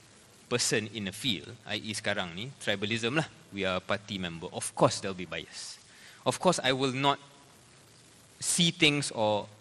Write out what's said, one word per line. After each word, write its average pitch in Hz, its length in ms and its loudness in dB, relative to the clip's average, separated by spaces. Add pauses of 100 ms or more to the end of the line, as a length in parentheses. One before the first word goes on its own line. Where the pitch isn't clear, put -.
(480)
person 120 460 0
in 104 140 -4
a 90 40 -8
field, 101 400 -4 (140)
I 107 100 -4
E 104 160 -6
sekarang 98 420 -2
ni, 110 160 -8 (140)
tribalism 117 520 0
lah, 160 100 2 (260)
we 98 140 -2
are 92 100 2
a 92 40 0
party 101 360 -4
member, 87 360 -6
of - 220 -8
course - 260 4
there'll 98 140 -4
be 90 120 -8
bias. - 500 -10 (480)
Of 123 160 0
course 180 220 4
I 127 100 4
will 135 220 2
not 139 240 2 (1200)
see - 320 4
things 147 400 4
or 107 360 2 (140)